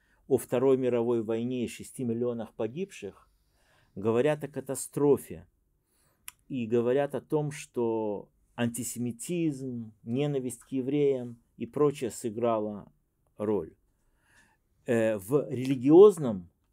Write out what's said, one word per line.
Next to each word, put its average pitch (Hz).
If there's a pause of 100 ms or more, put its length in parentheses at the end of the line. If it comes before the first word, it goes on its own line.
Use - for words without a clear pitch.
(280)
о 131
Второй 131
мировой 120
войне 117
и 107
шести -
миллионах 117
погибших, 120 (680)
говорят 123
о 143
катастрофе 135 (1040)
и 123
говорят 123
о 120
том, 151
что 113 (280)
антисемитизм, 120
ненависть 127
к -
евреям 131 (160)
и 120
прочее 139
сыграло 107 (460)
роль. 101 (1120)
Э, 110
в 110
религиозном 131 (220)